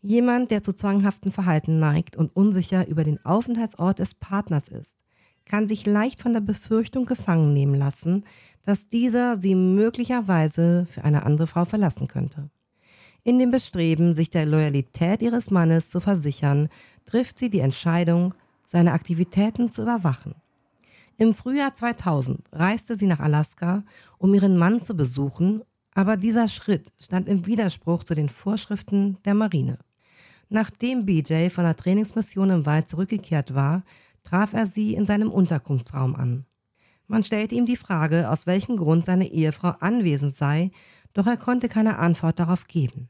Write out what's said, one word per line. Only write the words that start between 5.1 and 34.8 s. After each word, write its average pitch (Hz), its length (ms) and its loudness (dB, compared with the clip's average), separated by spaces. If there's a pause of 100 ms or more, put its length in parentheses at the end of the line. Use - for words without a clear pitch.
kann 208 200 0
sich 208 180 -4
leicht 208 380 0
von 240 100 0
der 226 100 0
Befürchtung 220 640 -2
gefangen 165 460 2
nehmen 139 220 2
lassen, 151 500 -2 (380)
dass 202 260 -2
dieser 240 520 0
sie 190 160 2
möglicherweise 185 1300 2
für - 140 -14
eine 147 220 2
andere 151 240 2
Frau 175 160 0
verlassen 170 420 -2
könnte. 135 440 -6 (760)
In 247 160 4
dem 254 100 4
Bestreben, 170 640 2
sich 156 160 0
der 160 160 0
Loyalität 156 760 0
ihres 233 280 -2
Mannes 165 400 2
zu 175 80 -4
versichern, 147 720 0 (360)
trifft 240 340 -2
sie 247 120 -2
die 196 100 0
Entscheidung, 170 720 0 (320)
seine 170 280 4
Aktivitäten 202 800 0
zu 226 100 -8
überwachen. 175 540 -4 (800)
Im 220 180 4
Frühjahr 269 400 -4
zweitausend 156 800 -2
reiste 202 420 -2
sie 196 140 0
nach 160 120 0
Alaska, 151 640 0 (360)
um 185 140 4
ihren 196 240 4
Mann 185 240 4
zu - 140 -10
besuchen, 147 680 -2 (320)
aber 196 220 2
dieser 226 300 0
Schritt - 540 -4
stand 185 260 -4
im 185 180 0
Widerspruch 185 600 -2
zu 170 100 -4
den 151 140 0
Vorschriften 202 960 -4
der 202 100 2
Marine. 156 440 0 (680)
Nachdem 226 580 -2
B 170 200 2
J 165 240 0
von 180 140 -2
der 165 120 2
Trainingsmission 196 720 0
im 165 160 2
Wald 156 220 0
zurückgekehrt 170 640 -4
war, 139 300 0 (400)
traf 202 300 0
er 226 140 0
sie 214 280 -2